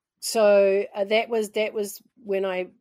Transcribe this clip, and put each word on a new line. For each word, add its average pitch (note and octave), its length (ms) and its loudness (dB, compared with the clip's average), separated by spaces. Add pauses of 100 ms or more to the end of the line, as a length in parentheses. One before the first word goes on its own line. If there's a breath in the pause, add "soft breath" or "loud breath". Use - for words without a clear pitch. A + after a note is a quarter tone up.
(220)
so, G3+ 720 2
uh, G3+ 120 -4
that G#3+ 240 0
was, A3 220 -4
that G#3+ 200 -2
was G#3 300 -8 (220)
when G3 220 -4
I F3+ 240 -4 (120)